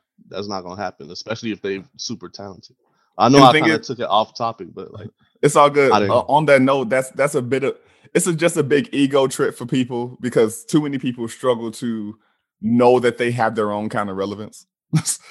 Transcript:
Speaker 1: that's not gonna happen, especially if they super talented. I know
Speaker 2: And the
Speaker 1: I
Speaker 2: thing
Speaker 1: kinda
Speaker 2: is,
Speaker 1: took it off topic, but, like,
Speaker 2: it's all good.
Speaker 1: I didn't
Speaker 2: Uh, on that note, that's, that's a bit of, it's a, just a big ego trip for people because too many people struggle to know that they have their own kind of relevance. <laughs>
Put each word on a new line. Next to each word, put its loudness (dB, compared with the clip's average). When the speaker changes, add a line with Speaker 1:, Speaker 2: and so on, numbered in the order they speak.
Speaker 1:
that's -10
not -8
gonna -12
happen, -12
especially -10
if -10
they -6
super -12
talented. -20
I 4
know 8
Speaker 2:
And 10
the 10
Speaker 1:
I 6
Speaker 2:
thing 2
Speaker 1:
kinda 2
Speaker 2:
is, -14
Speaker 1:
took -10
it -6
off 0
topic, -8
but, -16
like, -16
Speaker 2:
it's 2
all 8
good. 4
Speaker 1:
I 4
didn't 0
Speaker 2:
Uh, 4
on 0
that 6
note, 0
that's, -2
that's -2
a 0
bit -2
of, -2
it's 0
a, 0
just 0
a 0
big 0
ego 2
trip -4
for -12
people -4
because 0
too 0
many -6
people -6
struggle -4
to -8
know 4
that 0
they -2
have -2
their -2
own -6
kind -6
of -10
relevance. -10
<laughs> -2